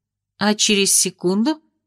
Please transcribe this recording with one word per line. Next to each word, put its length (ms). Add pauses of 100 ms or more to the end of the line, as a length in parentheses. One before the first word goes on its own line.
(380)
А 160
через 400
секунду 680 (260)